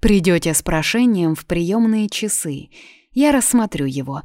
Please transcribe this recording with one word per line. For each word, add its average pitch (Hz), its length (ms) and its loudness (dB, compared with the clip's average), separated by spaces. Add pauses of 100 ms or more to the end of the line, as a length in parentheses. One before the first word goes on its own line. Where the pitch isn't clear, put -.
Придёте 175 540 2
с - 80 -2
прошением 175 720 0
в - 100 -14
приёмные 214 640 0
часы. 170 640 -6 (420)
Я 285 200 4
рассмотрю 226 520 0
его. 135 400 -6